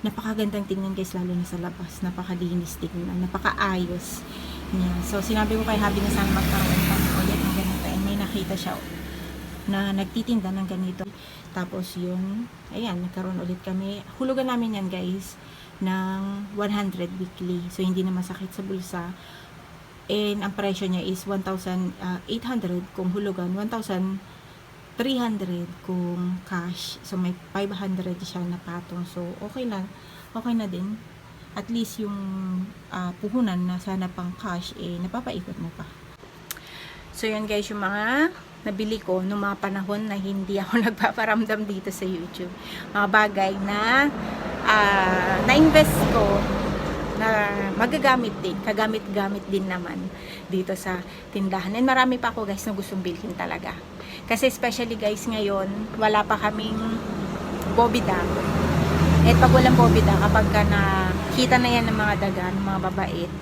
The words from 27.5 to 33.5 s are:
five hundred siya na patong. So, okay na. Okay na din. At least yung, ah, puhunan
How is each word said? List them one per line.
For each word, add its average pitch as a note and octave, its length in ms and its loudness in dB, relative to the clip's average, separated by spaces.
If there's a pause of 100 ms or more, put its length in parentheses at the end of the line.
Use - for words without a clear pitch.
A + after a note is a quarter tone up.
five G3 240 -2
hundred F#3 480 -4
siya F3+ 240 -8
na F3 80 -4
patong. F3 480 -8
So, F3+ 320 -8
okay A#3+ 320 -6
na. F#3+ 160 -4 (480)
Okay A#3 240 -2
na G#3+ 80 0
din. F#3+ 320 -6 (560)
At G#3 160 -10
least A3+ 320 -4
yung, G3+ 160 -4 (720)
ah, F3+ 320 -6
puhunan G3 480 0